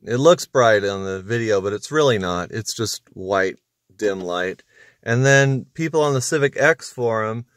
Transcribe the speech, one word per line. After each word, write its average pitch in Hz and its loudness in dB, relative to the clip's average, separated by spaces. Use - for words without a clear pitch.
it 113 -4
looks 165 4
bright 113 4
on 98 -4
the 95 -6
video, 107 -2
but 101 -4
it's - -10
really 143 2
not. 90 -4
It's 110 -8
just - -6
white, 95 -2
dim 98 -2
light. 90 -6
And 120 0
then 139 4
people 160 -2
on 143 0
the 127 -2
Civic 143 -2
X - 0
forum 113 -4